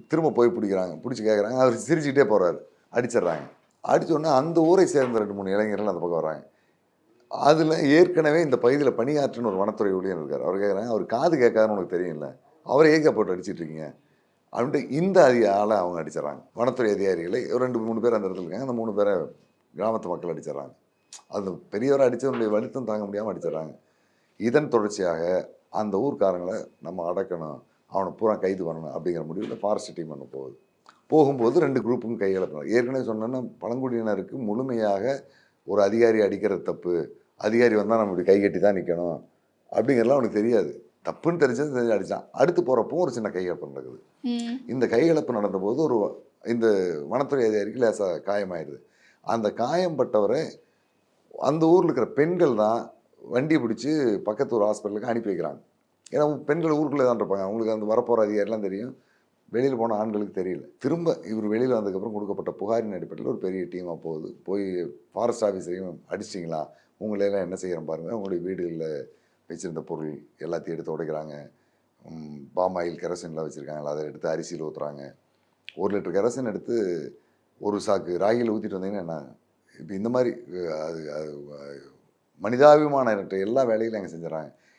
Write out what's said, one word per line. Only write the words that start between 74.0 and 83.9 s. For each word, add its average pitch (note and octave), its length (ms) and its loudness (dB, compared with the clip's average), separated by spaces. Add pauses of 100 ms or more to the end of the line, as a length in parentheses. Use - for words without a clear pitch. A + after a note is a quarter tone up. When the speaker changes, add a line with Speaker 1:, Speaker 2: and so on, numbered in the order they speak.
Speaker 1:
எடுத்து D2+ 260 -8
அரிசியில D#2+ 300 -6
ஊத்துறாங்க. D2 560 -10 (600)
ஒரு G2 240 -2
லிட்டர் E2 40 -6
கெரோசின் A2+ 420 -2
எடுத்து F#2+ 720 -4 (420)
ஒரு G2+ 280 -2
சாக்கு F2 280 0
ராகியில A2+ 340 2
ஊத்திட்டு G#2 280 -4
வந்தீங்கன்னா G2 220 -6
என்ன? D#2+ 240 -8 (560)
இப்ப D#2+ 140 -12
இந்த G#2 160 -4
மாதிரி, B2 260 0 (160)
அஹ், E2 300 -6
அது, D#2 320 -8
அது, D2 380 -10
அஹ், C#2+ 380 -16 (540)
மனிதாபிமானம் C#3 720 8
இருக்கிற F#2+ 280 -2
எல்லா A#2+ 240 2
வேலைகளும் A2 300 0